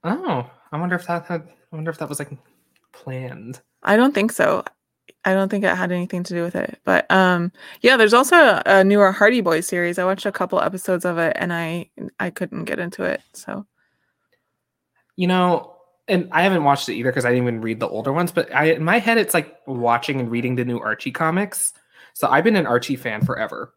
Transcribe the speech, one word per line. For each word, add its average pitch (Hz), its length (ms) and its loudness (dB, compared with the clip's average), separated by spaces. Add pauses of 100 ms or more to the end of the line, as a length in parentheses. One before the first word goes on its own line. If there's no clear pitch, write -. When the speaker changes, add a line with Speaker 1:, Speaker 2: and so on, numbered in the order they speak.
Speaker 1:
Oh, 196 440 -4 (220)
I 151 80 -6
wonder 175 160 -2
if 175 120 -6
that 170 180 -4
had, 170 160 -6 (320)
I - 20 -14
wonder 160 160 -6
if 160 60 -10
that 156 120 -8
was, 147 100 -8
like, 147 120 -10 (640)
planned. 127 680 -12 (240)
Speaker 2:
I 208 140 4
don't 269 160 4
think 220 180 0
so. - 320 0 (640)
I 190 80 2
don't 196 160 0
think 202 160 -2
it 185 100 2
had 180 160 -2
anything 180 320 -4
to 180 100 -10
do 170 100 -4
with 175 120 -8
it. - 300 -6
But, - 260 0
um, 180 400 2 (300)
yeah, 254 160 6
there's 220 160 6
also 262 220 4
a, 269 300 6
a 190 180 6
newer 196 280 6
Hardy 214 300 4
Boys 170 260 0
series. 175 320 -2
I 180 60 -2
watched 190 200 -2
a 202 60 -2
couple 175 300 -2
episodes 180 440 -2
of 170 120 -2
it, 165 200 0
and 175 140 -4
I, 170 380 -6 (300)
I 185 100 -4
couldn't 170 360 -8
get - 140 -6
into 175 240 -8
it, - 180 -4 (120)
so. - 320 -12 (1500)
Speaker 1:
You 180 100 0
know, 180 460 2 (340)
and 185 240 0
I 160 120 2
haven't 185 200 2
watched 139 240 2
it 113 80 -6
either 127 160 -2
'cause 127 140 -2
I 120 60 2
didn't 123 160 2
even 113 140 -4
read 113 200 -4
the 113 80 -4
older 113 240 -4
ones, 170 180 0
but - 240 -2
I, 156 160 4
in 160 120 0
my 190 160 2
head, 226 180 2
it's - 160 0
like 156 320 -2
watching 120 560 -2
and 117 100 -6
reading 120 240 -2
the 123 80 -2
new 120 160 -4
Archie 107 320 -6
comics. 170 640 -2 (400)
So - 160 -2
I've 156 160 4
been 220 100 4
an 170 120 2
Archie 120 280 0
fan 110 300 -4
forever. - 520 -8